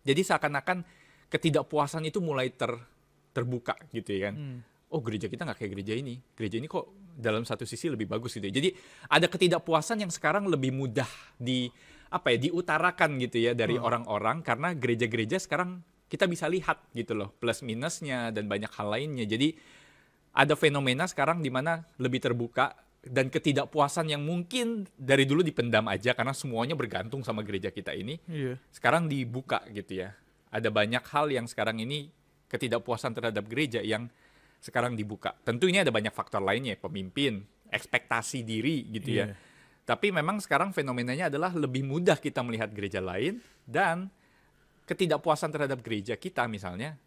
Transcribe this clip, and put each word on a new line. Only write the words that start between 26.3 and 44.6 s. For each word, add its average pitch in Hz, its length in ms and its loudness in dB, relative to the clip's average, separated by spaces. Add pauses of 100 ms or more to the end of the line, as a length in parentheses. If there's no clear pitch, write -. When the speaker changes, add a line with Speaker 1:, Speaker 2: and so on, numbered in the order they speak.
Speaker 1:
semuanya 127 400 -2
bergantung 120 480 -4
sama 107 220 -4
gereja 101 260 -4
kita 90 240 -8
ini, 107 320 -6
Speaker 2:
Iya. 135 320 -6 (140)
Speaker 1:
sekarang 151 340 4
dibuka 127 640 -2
gitu 98 320 -8
ya. 98 160 -8 (320)
Ada 110 200 0
banyak 107 360 2
hal 151 240 0
yang 127 160 0
sekarang 110 340 -2
ini 139 300 -6 (380)
ketidakpuasan 120 680 -2
terhadap 110 320 -2
gereja 120 340 -2
yang 107 300 -2 (500)
sekarang 123 360 -2
dibuka. 107 460 -4
Tentu 120 260 0
ini 185 120 4
ada 165 120 4
banyak 107 200 0
faktor - 300 -4
lainnya, 107 340 0
pemimpin, 98 640 -2 (300)
ekspektasi 120 760 -2
diri 113 480 0
gitu 110 220 -4
ya. 101 140 2
Speaker 2:
Iya. 101 80 -8 (500)
Speaker 1:
Tapi 123 260 2
memang 180 280 0
sekarang 185 340 2
fenomenanya 131 560 -2
adalah 156 240 0
lebih 135 300 0
mudah 156 340 4
kita 139 240 -4
melihat 117 280 -2
gereja 101 300 -4
lain 101 400 -2 (240)
dan 175 460 0 (760)